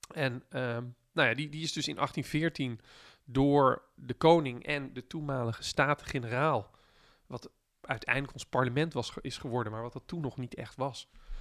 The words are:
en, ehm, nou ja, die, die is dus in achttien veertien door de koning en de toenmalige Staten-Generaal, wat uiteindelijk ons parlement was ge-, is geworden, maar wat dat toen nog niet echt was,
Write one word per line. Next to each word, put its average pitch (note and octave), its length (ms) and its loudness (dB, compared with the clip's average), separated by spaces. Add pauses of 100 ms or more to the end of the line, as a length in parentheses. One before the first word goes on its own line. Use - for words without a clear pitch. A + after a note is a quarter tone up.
(140)
en, C3 360 -2
ehm, A#2+ 340 -4 (300)
nou D3 160 4
ja, A2+ 40 4
die, D3 160 -4
die D#3 140 -8
is D#3 100 -2
dus C#3+ 140 -2
in D3 120 -6
achttien C#3+ 240 -2
veertien D3 560 -2 (460)
door C3+ 580 6 (120)
de B2 180 -6
koning D3+ 520 6
en C#3+ 280 -4
de - 140 -10
toenmalige C3+ 560 -4
Staten-Generaal, C3+ 1080 0 (580)
wat - 220 -12 (320)
uiteindelijk C3 520 -2
ons - 120 -12
parlement C3 480 2
was A#2+ 160 -2
ge-, - 120 -12
is - 160 -8
geworden, A#2 340 -4
maar A2 100 -8
wat A#2+ 120 -8
dat - 140 -14
toen E3+ 140 -6
nog C3+ 160 -6
niet B2 180 -8
echt - 200 -12
was, C3 340 -6 (320)